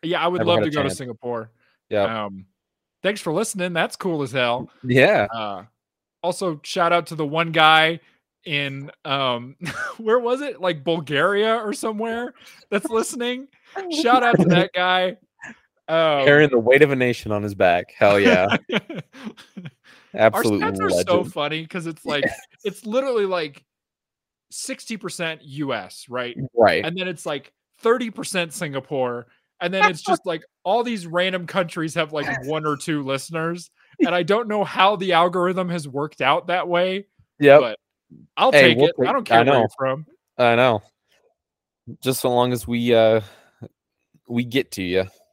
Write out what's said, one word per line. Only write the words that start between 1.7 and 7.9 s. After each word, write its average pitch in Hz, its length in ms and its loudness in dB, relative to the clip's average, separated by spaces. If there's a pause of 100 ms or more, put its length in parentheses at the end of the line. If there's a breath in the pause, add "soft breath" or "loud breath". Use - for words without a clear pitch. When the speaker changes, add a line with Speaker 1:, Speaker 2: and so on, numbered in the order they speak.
Speaker 2:
Yep. 104 200 0
Speaker 1:
Um, 101 360 -8 (580)
thanks 202 180 -4
for 165 120 -4
listening. 185 400 -4
That's 170 220 -2
cool 165 260 -4
as 127 100 -6
hell. 120 380 -2 (140)
Speaker 2:
Yeah. 131 500 4
Speaker 1:
Uh, 104 300 -8 (600)
also, 175 400 -4
shout 170 300 0
out 170 140 0
to 170 80 -12
the 156 100 -4
one 160 260 -4
guy 160 480 4 (460)